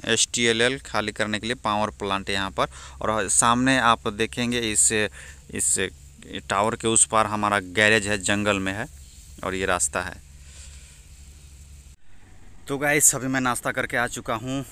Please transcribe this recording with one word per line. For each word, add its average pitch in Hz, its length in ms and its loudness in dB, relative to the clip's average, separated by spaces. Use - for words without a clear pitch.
एसटीएलएल 117 760 2
खाली 107 320 -4
करने 107 280 -2
के 107 80 -6
लिए 120 80 -2
पावर 107 340 0
प्लांट 98 400 -4
यहाँ 98 220 -2
पर। 135 160 0
और 107 280 0
सामने 127 500 4
आप 117 280 4
देखेंगे, 117 520 -2
इस, 107 320 2
इस - 380 0
टावर 107 260 2
के 113 120 -4
उस 113 180 2
पार 110 200 4
हमारा 104 340 0
गैरेज 104 480 4
है, 104 100 0
जंगल 101 420 0
में 95 140 -2
है, 110 140 -6
और 92 120 -4
ये 95 100 -2
रास्ता 92 360 0
है। 90 260 -12
तो 139 100 -4
गाइस, 143 380 4
अभी 127 120 -4
मैं 131 140 0
नाश्ता 127 300 0
करके 123 260 -2
आ 120 100 2
चुका 120 260 -6
हूँ, 127 380 -4